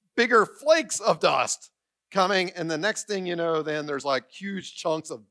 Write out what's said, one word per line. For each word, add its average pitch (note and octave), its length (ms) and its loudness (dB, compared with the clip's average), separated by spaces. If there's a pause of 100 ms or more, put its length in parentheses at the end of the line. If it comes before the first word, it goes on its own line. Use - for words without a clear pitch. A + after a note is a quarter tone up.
(160)
bigger A#3 280 6
flakes D4+ 540 2
of G3 220 0
dust C3+ 500 0 (400)
coming. F#3+ 460 2
And E3 140 -4
the D#3 80 -2
next G#3 280 -2
thing F#3+ 200 -4
you F3 100 -4
know, E3 260 0
then D3+ 240 -4
there's, C#3 180 -6
like, C3+ 260 -2
huge G3 440 -10
chunks D#3+ 360 -4
of A#2 200 -12